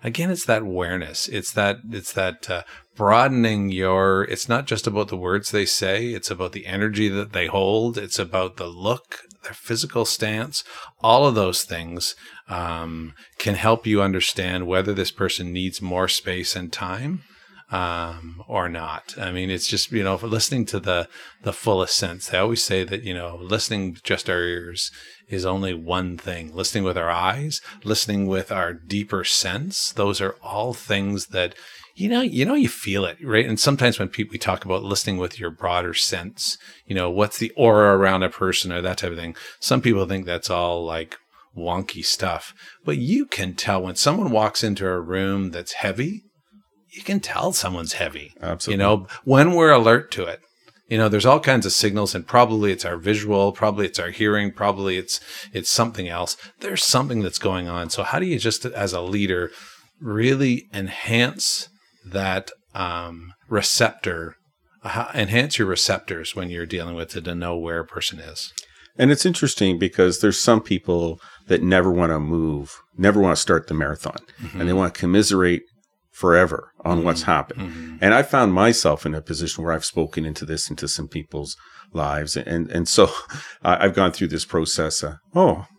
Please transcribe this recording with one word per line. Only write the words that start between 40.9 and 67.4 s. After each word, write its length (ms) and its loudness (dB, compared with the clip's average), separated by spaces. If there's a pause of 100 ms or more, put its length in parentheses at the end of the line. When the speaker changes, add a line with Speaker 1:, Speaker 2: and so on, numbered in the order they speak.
Speaker 1:
wonky 480 -6
stuff, 500 -4 (300)
but 120 -2
you 300 0
can 280 -6
tell 280 -2
when 140 -6
someone 340 2
walks 340 2
into 240 -2
a 120 0
room 500 -2
that's 240 -10
heavy, 480 -4 (720)
you 100 -20
can 180 -2
tell 320 -2
someone's 420 -4
heavy. 460 -6
Speaker 2:
Absolutely. 320 -4
Speaker 1:
You 60 0 (100)
know, 180 4 (180)
when 300 8
we're 180 8
alert 400 6
to 120 -4
it. 160 -8 (480)
You 100 2
know, 100 4
there's 180 4
all 120 8
kinds 280 2
of 60 0
signals, 440 0
and 100 -8
probably 460 4
it's 120 -4
our 120 -4
visual, 560 2
probably 340 0
it's 140 -6
our 100 -6
hearing, 420 0
probably 440 -2
it's, 240 -6 (320)
it's 180 -4
something 380 -2
else. 280 -6 (240)
There's 220 -4
something 400 2
that's 160 -4
going 300 -2
on. 220 -6
So 120 -4
how 160 -2
do 80 -2
you 140 -2
just, 240 -2
as 280 -4
a 80 -4
leader, 520 -2 (480)
really 720 0
enhance 960 -2 (360)
that, 460 -4 (240)
um, 580 -8 (160)
receptor, 840 0 (480)
uh, 320 -6
enhance 460 0
your 80 2
receptors 640 -2
when 160 -6
you're 160 -8
dealing 300 -8
with 200 -8
it 120 -8
and 120 -6